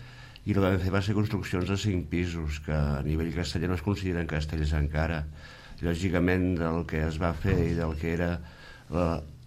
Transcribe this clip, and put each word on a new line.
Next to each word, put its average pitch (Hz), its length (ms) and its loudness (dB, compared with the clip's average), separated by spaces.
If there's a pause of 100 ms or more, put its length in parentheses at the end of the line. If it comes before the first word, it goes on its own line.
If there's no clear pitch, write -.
(480)
i 101 60 4
el - 20 2
que 98 80 4
vam 92 160 6
fer 92 140 0
va 98 100 2
ser 107 80 0
construccions 98 560 0
de 98 80 2
cinc 90 320 0
pisos, 82 560 -2
que 78 80 -2
a 71 320 2
nivell 80 320 0
casteller 87 320 -2
no 90 80 2
es 85 80 -4
consideren 92 420 0
castells 76 460 0
encara. 76 540 0 (580)
Lògicament, 90 720 2
del 82 320 0
que 78 160 0
es 78 160 -2
va 85 160 2
fer - 220 2 (100)
i 85 80 0
del 82 240 0
que 82 160 0
era 87 220 0 (520)
la, 82 300 0 (260)